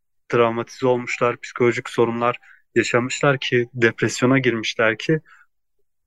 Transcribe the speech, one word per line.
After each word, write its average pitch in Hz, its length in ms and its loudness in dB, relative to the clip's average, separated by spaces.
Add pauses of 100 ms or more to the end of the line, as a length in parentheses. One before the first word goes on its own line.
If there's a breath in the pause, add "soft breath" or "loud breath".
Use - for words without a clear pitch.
(300)
travmatize 117 580 0
olmuşlar, 123 540 -2
psikolojik 120 480 -2
sorunlar 120 480 0 (380 soft breath)
yaşamışlar 131 640 0
ki, 120 340 -2
depresyona 123 680 2
girmişler 113 580 0
ki 156 240 -2 (840 soft breath)